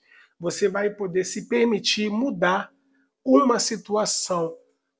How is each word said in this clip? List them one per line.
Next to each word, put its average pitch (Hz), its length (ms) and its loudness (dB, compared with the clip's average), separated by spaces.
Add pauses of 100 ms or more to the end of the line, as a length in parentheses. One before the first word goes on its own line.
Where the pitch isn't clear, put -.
(380)
Você 170 300 0
vai 202 220 -2
poder 185 340 -4
se - 240 -8
permitir 214 640 0
mudar 202 640 -2 (520)
uma 262 340 6
situação 185 960 -2 (440)